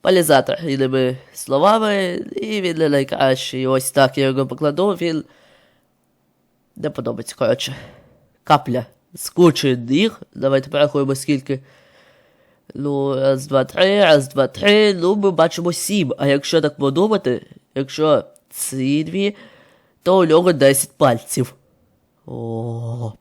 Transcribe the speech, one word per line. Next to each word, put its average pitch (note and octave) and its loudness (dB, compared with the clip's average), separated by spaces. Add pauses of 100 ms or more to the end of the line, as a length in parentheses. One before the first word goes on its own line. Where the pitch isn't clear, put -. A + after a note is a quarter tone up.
Палізатор, D#3 2
іншими C3 -2 (180)
словами, G3 0 (120)
і G#3+ -6
він E3+ -4
не D#3 2
найкращий. C3+ -2
Ось C3 -2
так C3+ 2
я C#3 2
його C3+ -2
покладу, D3 -2
він... E3+ -4 (1500)
Не D#3 -8
подобається, A#2 -10
коротше. B2 -2 (680)
Капля. B2+ 0 (280)
З - -12
кучі D3 2
ніг. C#3 -2 (140)
Давайте C3+ 0
порахуємо, C#3 0
скільки. C3+ -4 (1120)
Ну, C#3 -4
раз, C3+ 0
два, C3 2
три, F#3+ 2
раз, D3+ 6
два, C3+ 0
три. G#3 2
Ну, F3+ 0
ми G3 2
бачимо E3+ 0
сім. F3 -2
А C#3 -2
якщо C#3+ 0
так D3 -2
подумати, D3 -2 (280)
якщо C#3 0 (260)
ці C3+ -4
дві, G3 -4 (680)
то F#3 4
у F3+ 4
нього E3+ 4
десять C#3 2
пальців. B2 -2 (720)
О. A#2 -10